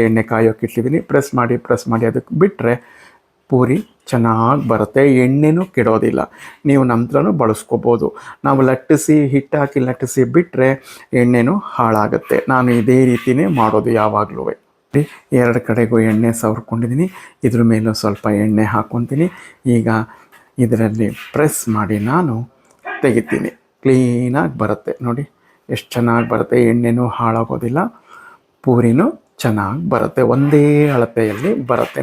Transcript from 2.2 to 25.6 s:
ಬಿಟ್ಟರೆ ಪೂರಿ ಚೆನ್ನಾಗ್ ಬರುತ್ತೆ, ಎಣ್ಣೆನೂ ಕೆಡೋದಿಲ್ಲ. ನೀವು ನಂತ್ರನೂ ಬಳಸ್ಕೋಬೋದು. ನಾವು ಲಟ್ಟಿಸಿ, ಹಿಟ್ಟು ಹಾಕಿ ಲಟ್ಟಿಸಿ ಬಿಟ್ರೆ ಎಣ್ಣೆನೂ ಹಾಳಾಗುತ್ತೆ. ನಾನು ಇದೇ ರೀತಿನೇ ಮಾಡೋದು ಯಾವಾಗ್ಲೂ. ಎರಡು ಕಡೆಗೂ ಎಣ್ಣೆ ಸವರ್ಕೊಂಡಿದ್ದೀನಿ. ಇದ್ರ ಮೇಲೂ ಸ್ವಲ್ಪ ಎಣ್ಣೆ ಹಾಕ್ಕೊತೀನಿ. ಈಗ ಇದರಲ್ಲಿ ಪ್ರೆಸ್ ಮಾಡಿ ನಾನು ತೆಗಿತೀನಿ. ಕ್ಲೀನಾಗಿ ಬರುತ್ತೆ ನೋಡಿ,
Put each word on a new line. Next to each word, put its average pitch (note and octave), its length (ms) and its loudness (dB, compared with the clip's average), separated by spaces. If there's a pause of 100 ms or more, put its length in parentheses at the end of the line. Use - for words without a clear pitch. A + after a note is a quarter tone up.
ಬಿಟ್ಟರೆ A#2+ 320 0 (760)
ಪೂರಿ B2+ 280 2 (340)
ಚೆನ್ನಾಗ್ A#2 600 2
ಬರುತ್ತೆ, G#2+ 300 0 (220)
ಎಣ್ಣೆನೂ D3+ 400 2 (120)
ಕೆಡೋದಿಲ್ಲ. A2 460 0 (480)
ನೀವು C#3 220 4
ನಂತ್ರನೂ B2 400 0 (100)
ಬಳಸ್ಕೋಬೋದು. A2+ 680 0 (380)
ನಾವು C#3 240 2
ಲಟ್ಟಿಸಿ, C#3+ 460 0 (180)
ಹಿಟ್ಟು C#3 280 -2
ಹಾಕಿ C#3 260 -2
ಲಟ್ಟಿಸಿ B2+ 360 -2 (120)
ಬಿಟ್ರೆ C3 340 0 (520)
ಎಣ್ಣೆನೂ B2 320 2 (220)
ಹಾಳಾಗುತ್ತೆ. G#2+ 640 0 (160)
ನಾನು B2 260 2
ಇದೇ B2 180 2 (140)
ರೀತಿನೇ B2+ 340 0 (140)
ಮಾಡೋದು A2 320 0 (100)
ಯಾವಾಗ್ಲೂ. G#2+ 440 -2 (960)
ಎರಡು A#2+ 260 2
ಕಡೆಗೂ A#2 300 2 (140)
ಎಣ್ಣೆ A2+ 200 2 (100)
ಸವರ್ಕೊಂಡಿದ್ದೀನಿ. A#2 680 -2 (400)
ಇದ್ರ A#2 240 2
ಮೇಲೂ A2 300 0
ಸ್ವಲ್ಪ G2+ 240 -4 (180)
ಎಣ್ಣೆ G#2+ 300 2
ಹಾಕ್ಕೊತೀನಿ. C3 560 -2 (460)
ಈಗ A2+ 140 0 (760)
ಇದರಲ್ಲಿ A2 440 0 (240)
ಪ್ರೆಸ್ D3 280 0 (160)
ಮಾಡಿ G#2+ 200 -2 (140)
ನಾನು D#3 240 0 (680)
ತೆಗಿತೀನಿ. - 480 -2 (320)
ಕ್ಲೀನಾಗಿ B2+ 800 0
ಬರುತ್ತೆ G#2+ 320 -4 (140)
ನೋಡಿ, B2 160 -4 (500)